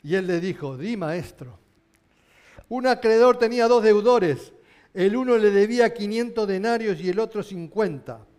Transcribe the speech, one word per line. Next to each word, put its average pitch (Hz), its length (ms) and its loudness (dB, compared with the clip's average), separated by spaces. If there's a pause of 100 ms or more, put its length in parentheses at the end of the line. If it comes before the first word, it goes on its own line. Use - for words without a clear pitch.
Y 151 120 -2
él 185 120 -2
le 175 120 -2
dijo, 147 380 -8
"Di, 214 180 -6
maestro". 151 600 -10 (1120)
Un 247 180 -4
acreedor 240 500 4
tenía 233 300 0
dos 233 160 4
deudores, 208 680 2 (400)
el 190 220 0
uno 247 220 2
le 208 140 4
debía 226 420 2
quinientos 214 540 -4
denarios 202 540 -2
y 180 80 -4
el 185 100 -2
otro 220 240 -6
cincuenta. 160 800 -8 (140)